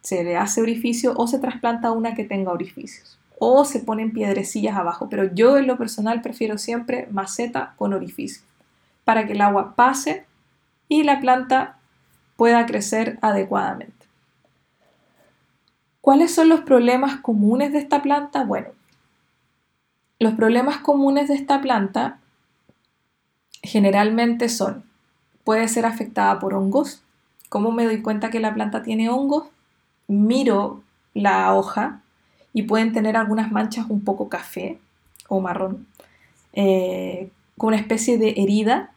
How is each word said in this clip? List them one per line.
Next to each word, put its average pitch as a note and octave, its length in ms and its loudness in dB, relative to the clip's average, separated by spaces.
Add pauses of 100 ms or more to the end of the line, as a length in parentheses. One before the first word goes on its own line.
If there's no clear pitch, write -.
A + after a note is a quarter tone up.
Se F3 220 -4
le F3 140 -2
hace G3+ 240 -2
orificio A#3 560 -2
o A#3 100 0
se C4 100 -2
trasplanta A#3 540 -2
una A3+ 220 -4
que A3 100 -6
tenga F#3+ 300 -4
orificios. - 680 -12 (200)
O C4 260 6
se C4+ 160 -4
ponen A3 320 -4
piedrecillas G3+ 640 -2
abajo, F3 320 -4
pero G3+ 160 -2
yo A3 320 4
en C#4 100 2
lo B3 100 0
personal A3+ 440 -4
prefiero A3 360 -6
siempre A#3+ 540 -6
maceta G#3 680 -6
con G3+ 160 -2
orificio, - 500 -10 (600)
para A3 240 2
que G#3 60 -6
el G3+ 80 0
agua G3+ 340 2
pase C4+ 500 0 (640)
y D4+ 160 4
la C#4 160 4
planta B3+ 580 0 (600)
pueda A#3 280 6
crecer A3 560 -4
adecuadamente. G3 840 -4 (1900)
¿Cuáles D4 340 4
son D#4+ 140 6
los D#4+ 140 6
problemas B3+ 560 2
comunes A#3+ 560 0
de D4 60 2
esta C#4+ 220 0
planta? C#4+ 440 -2
Bueno, - 240 -6 (1500)
los A3+ 140 2
problemas A#3+ 460 2
comunes C#4+ 500 2
de C#4+ 60 2
esta C#4 260 0
planta A#3 580 -2 (1400)
generalmente A3 840 2
son, - 340 -6 (640)
puede A3 240 0
ser A3+ 160 -2
afectada G3+ 540 0
por G3 140 -4
hongos. G3 500 -2 (440)
¿Cómo G#3+ 240 -2
me A#3 140 0
doy A3 160 -2
cuenta G#3+ 280 -4
que A3+ 120 -4
la G#3+ 120 -2
planta G#3+ 300 -4
tiene A3 260 0
hongos? C#4 380 0 (640)
Miro G#3 720 2 (300)
la F#3+ 420 2
hoja G#3 460 -2 (500)
y G#3+ 120 -4
pueden A3 280 0
tener A3 240 0
algunas G#3+ 360 0
manchas G#3+ 380 -2
un G#3 140 -2
poco G3+ 240 -4
café - 520 -10 (500)
o G3 100 0
marrón, F#3 480 -6 (640)
eh, F#3 800 0 (260)
con A3 120 0
una A3 80 2
especie A3+ 400 0
de G#3+ 140 2
herida G#3+ 640 0